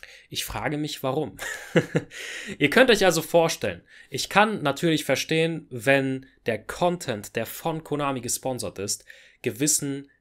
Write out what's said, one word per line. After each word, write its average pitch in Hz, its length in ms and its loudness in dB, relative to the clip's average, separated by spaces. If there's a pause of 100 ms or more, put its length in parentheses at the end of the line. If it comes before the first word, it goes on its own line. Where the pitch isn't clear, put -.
(300)
Ich - 140 -6
frage 135 340 -4
mich, 151 240 -6
warum. 135 340 -2 (380)
<laughs> - 840 -4
Ihr 147 120 4
könnt 247 200 6
euch 196 140 6
also 165 180 4
vorstellen, 135 600 2 (260)
ich - 200 -6
kann 208 340 4
natürlich 151 420 2
verstehen, 160 680 0
wenn 131 560 2 (200)
der 110 180 -2
Content, 175 720 -2
der - 100 -2
von 160 380 -6
Konami 139 380 -2
gesponsert 120 560 -6
ist, 101 260 -6 (380)
gewissen 139 680 -2 (100)